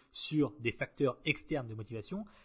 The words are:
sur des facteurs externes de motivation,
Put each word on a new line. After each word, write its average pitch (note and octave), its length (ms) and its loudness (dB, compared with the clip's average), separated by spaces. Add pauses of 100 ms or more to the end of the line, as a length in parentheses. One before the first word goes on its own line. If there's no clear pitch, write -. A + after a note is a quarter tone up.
(120)
sur D3+ 480 2
des A#2 120 2
facteurs - 520 0
externes C#3+ 420 0
de A2 80 -8
motivation, A2+ 500 -6 (200)